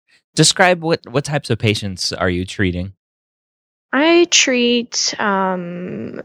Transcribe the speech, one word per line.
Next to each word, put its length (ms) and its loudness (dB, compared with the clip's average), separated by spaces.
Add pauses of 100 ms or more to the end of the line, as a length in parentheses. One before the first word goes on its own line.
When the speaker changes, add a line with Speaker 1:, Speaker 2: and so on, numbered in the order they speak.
(360)
Speaker 1:
Describe 480 4
what, 160 0 (100)
what 160 -2
types 240 -6
of 80 2
patients 560 -2
are 160 0
you 160 -2
treating? 480 -2 (1000)
Speaker 2:
I 380 4
treat, 920 0
um, 1040 -4